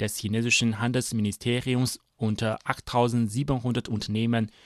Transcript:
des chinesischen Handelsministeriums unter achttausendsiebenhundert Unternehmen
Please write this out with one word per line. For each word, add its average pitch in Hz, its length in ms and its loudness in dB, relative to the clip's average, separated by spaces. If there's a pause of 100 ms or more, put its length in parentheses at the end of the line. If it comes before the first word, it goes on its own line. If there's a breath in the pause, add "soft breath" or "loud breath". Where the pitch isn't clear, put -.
des 107 160 -4
chinesischen 113 640 0
Handelsministeriums 123 1200 0 (160)
unter 110 480 -2
achttausendsiebenhundert 120 1200 0
Unternehmen 113 600 0 (140 loud breath)